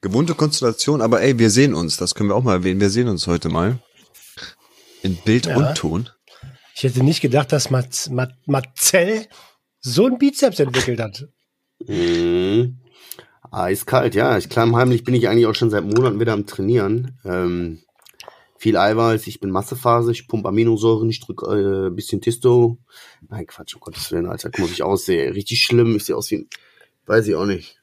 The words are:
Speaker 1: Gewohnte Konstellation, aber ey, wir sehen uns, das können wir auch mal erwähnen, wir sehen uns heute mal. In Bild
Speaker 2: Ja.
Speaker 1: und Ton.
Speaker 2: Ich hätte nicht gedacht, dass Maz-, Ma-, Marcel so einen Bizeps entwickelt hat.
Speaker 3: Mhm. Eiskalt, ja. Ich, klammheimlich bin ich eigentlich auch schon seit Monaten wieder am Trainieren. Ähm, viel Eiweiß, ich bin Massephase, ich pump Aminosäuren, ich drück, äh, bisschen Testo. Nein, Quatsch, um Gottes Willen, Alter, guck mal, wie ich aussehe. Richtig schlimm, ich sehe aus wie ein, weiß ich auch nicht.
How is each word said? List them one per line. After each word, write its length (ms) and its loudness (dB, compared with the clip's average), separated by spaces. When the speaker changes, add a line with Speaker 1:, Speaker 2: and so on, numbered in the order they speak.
Speaker 1:
Gewohnte 320 0
Konstellation, 680 0
aber 200 2
ey, 180 2
wir 120 6
sehen 240 4
uns, 200 -2
das 200 -4
können 140 0
wir 60 2
auch 80 2
mal 120 2
erwähnen, 260 0
wir 80 4
sehen 180 0
uns 200 -2
heute 220 0
mal. 300 0
In 120 -2
Bild 300 0
Speaker 2:
Ja. 100 -2
Speaker 1:
und 200 0
Ton. 340 -4
Speaker 2:
Ich 100 -12
hätte 200 0
nicht 180 2
gedacht, 300 0
dass 180 0
Maz-, 420 -4
Ma-, 200 -4
Marcel 800 0
so 280 0
einen 100 -2
Bizeps 420 2
entwickelt 400 0
hat. 280 -8
Speaker 3:
Mhm. 920 0
Eiskalt, 640 0
ja. 240 2
Ich, 100 -8
klammheimlich 540 2
bin 100 0
ich 160 4
eigentlich 160 6
auch 80 0
schon 160 2
seit 140 0
Monaten 360 2
wieder 140 0
am 140 -2
Trainieren. 760 0
Ähm, 580 -4
viel 200 0
Eiweiß, 500 2
ich 140 -14
bin 100 -4
Massephase, 600 0
ich 160 -6
pump 200 -4
Aminosäuren, 600 2
ich 100 -6
drück, 280 -12
äh, 440 0
bisschen 300 -6
Testo. 580 2
Nein, 160 -10
Quatsch, 300 -20
um 60 -20
Gottes 300 -10
Willen, 160 -2
Alter, 220 -8
guck 120 -6
mal, 80 0
wie 40 -8
ich 100 -4
aussehe. 520 0
Richtig 260 -4
schlimm, 340 4
ich 100 -4
sehe 100 -4
aus 160 -6
wie 60 -2
ein, 100 -10
weiß 220 2
ich 80 0
auch 100 -2
nicht. 380 -6